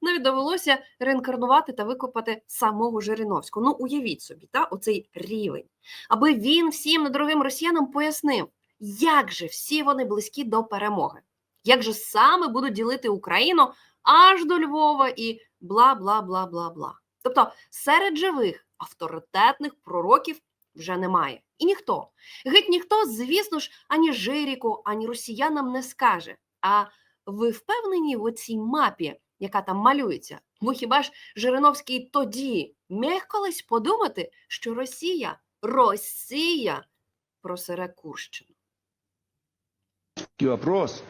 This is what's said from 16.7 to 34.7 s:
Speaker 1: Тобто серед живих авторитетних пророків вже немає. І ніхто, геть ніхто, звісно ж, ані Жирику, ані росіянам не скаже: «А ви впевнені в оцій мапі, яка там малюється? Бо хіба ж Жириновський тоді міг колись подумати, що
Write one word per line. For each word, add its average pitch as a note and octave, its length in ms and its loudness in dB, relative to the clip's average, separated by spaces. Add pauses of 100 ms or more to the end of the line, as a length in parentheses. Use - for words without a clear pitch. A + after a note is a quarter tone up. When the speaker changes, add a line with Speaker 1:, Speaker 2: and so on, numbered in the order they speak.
Speaker 1:
Тобто B3 300 2 (180)
серед E4 460 2
живих D4 500 -2 (120)
авторитетних G3+ 1040 -2
пророків F#3 580 2 (340)
вже E3 220 -8
немає. F3 440 0 (180)
І D4+ 60 -2
ніхто, - 440 -2 (380)
геть G4+ 220 2
ніхто, F4+ 380 2
звісно D4+ 520 -2
ж, - 120 -10 (180)
ані D#4 240 2
Жирику, B3+ 720 -4
ані A3 220 -4
росіянам B3 640 -4
не C4 100 -4
скаже: G#3+ 540 0 (240)
«А G3+ 240 4 (420)
ви G#3+ 240 -2
впевнені F4+ 640 -2
в G#3 60 -6
оцій A3+ 360 -6
мапі, A3 560 -2 (240)
яка G3 240 -4
там F#3+ 140 -4
малюється? A3+ 640 0 (200)
Бо A#3 120 -2
хіба B3+ 300 0
ж - 100 -8 (240)
Жириновський B3+ 640 2
тоді B3+ 760 -4 (140)
міг C4+ 400 -4
колись G4 340 -6
подумати, C4 680 -2 (180)
що - 260 -8